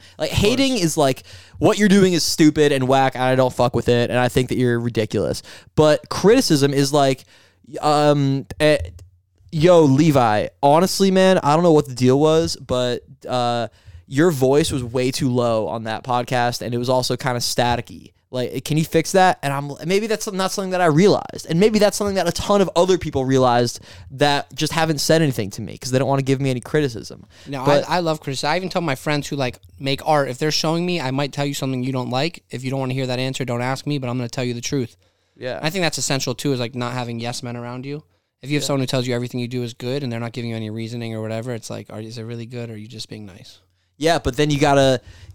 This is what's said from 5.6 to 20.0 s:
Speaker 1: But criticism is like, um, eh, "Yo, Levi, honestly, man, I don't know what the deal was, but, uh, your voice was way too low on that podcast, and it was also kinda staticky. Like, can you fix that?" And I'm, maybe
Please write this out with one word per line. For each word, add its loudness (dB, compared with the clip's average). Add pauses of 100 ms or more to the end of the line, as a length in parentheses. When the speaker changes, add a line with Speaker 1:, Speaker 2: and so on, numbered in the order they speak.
Speaker 1:
But 4
criticism 2
is 0
like, 2 (560)
um, 2 (160)
eh, 4 (760)
"Yo, 6
Levi, 4 (160)
honestly, 4
man, 4
I 2
don't 2
know 6
what 4
the -12
deal 4
was, 2
but, -4 (240)
uh, -2 (400)
your 2
voice 2
was -4
way -2
too -2
low 0
on -8
that -8
podcast, -2
and -6
it -2
was -2
also 0
kinda -4
staticky. -4 (180)
Like, -6
can -2
you 2
fix 0
that?" 4
And -4
I'm, -6 (160)
maybe 0